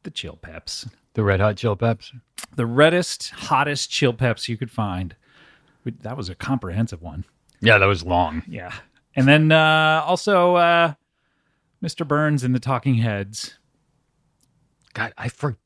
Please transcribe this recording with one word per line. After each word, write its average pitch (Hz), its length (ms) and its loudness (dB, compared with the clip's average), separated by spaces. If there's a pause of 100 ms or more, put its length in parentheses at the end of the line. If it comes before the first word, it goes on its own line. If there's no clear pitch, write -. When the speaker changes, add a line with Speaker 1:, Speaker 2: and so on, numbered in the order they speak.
Speaker 1:
the 175 80 -14
Chill - 260 -12
Peps. - 500 -16 (260)
Speaker 2:
The 110 100 0
Red 98 180 2
Hot 104 160 2
Chill 110 180 -2
Peps. 117 360 -2 (440)
Speaker 1:
The 123 100 -2
reddest, 156 680 2
hottest 143 600 -2
Chill 123 220 0
Peps 117 360 -2
you 113 80 -6
could 117 140 -10
find. 92 440 -6 (680)
We, 123 80 -8 (100)
that 113 160 -10
was 95 120 -10
a 90 60 -14
comprehensive 104 680 -4
one. 80 240 -12 (360)
Speaker 2:
Yeah, 107 160 6
that 98 80 4
was 95 180 2
long. 85 440 0
Speaker 1:
Yeah. 87 240 -14 (440)
And 135 120 4
then, 156 240 6
uh, 156 540 4
also, 180 500 2
uh, 170 380 4 (880)
Mister 170 240 -6
Burns 147 400 0
and 127 100 2
the 123 40 -2
Talking 131 360 0
Heads. 107 600 -4 (1400)
Speaker 2:
God, 117 240 -8
I 117 100 -10
forget 127 380 -6